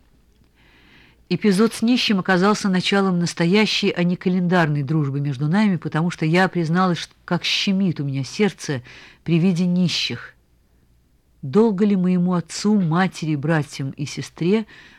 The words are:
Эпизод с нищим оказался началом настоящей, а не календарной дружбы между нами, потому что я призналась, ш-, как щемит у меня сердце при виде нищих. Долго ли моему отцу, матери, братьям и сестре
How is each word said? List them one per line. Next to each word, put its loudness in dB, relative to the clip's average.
Эпизод 2
с -8
нищим 2
оказался 2
началом 0
настоящей, 0
а -2
не 0
календарной 0
дружбы -2
между -4
нами, 2
потому -2
что -4
я 4
призналась, 0
ш-, -12
как -4
щемит 0
у -4
меня -4
сердце -4
при 2
виде 2
нищих. -2
Долго 2
ли 4
моему 2
отцу, 0
матери, 0
братьям -2
и -8
сестре -2